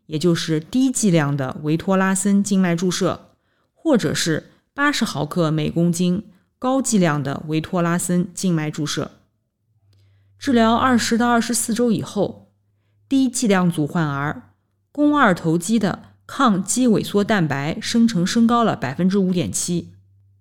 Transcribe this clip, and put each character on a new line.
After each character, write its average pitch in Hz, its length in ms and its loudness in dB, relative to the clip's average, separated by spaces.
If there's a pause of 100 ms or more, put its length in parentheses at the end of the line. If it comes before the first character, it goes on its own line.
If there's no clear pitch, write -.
也 151 120 -6
就 170 160 2
是 160 240 -2
低 254 320 0
剂 220 180 0
量 143 280 2
的 131 260 -6
维 151 140 0
托 190 180 0
拉 190 180 2
森 202 300 2
静 196 160 0
脉 175 160 2
注 180 160 0
射， - 380 -4 (440)
或 311 240 2
者 165 160 0
是 - 380 -4 (220)
八 285 180 0
十 247 140 -2
毫 147 200 -4
克 160 240 -2
每 156 220 -2
公 170 180 2
斤 180 360 0 (340)
高 262 220 0
剂 226 160 0
量 147 260 2
的 139 240 -6
维 156 140 -2
托 175 200 -4
拉 170 160 0
森 180 360 -2
静 180 200 -2
脉 156 160 -2
注 147 160 -6
射。 - 260 -6 (1300)
治 - 140 -2
疗 226 240 4
二 254 220 2
十 226 200 0
到 240 120 2
二 240 120 2
十 240 120 -4
四 233 200 -4
周 233 180 2
以 151 120 0
后， - 480 -6 (560)
低 269 200 2
剂 240 200 -2
量 185 240 4
组 151 160 -2
患 160 200 -2
儿 147 440 -6 (400)
肱 294 260 2
二 226 160 4
头 165 240 0
肌 220 220 0
的 - 300 -2 (180)
抗 202 360 0
肌 254 240 0
萎 202 160 2
缩 202 200 0
蛋 196 240 0
白 139 340 -4
生 233 260 2
成 180 200 0
升 233 180 2
高 233 180 2
了 170 120 2
百 131 180 -6
分 180 160 0
之 202 80 2
五 185 160 2
点 139 180 -2
七， - 380 -4 (520)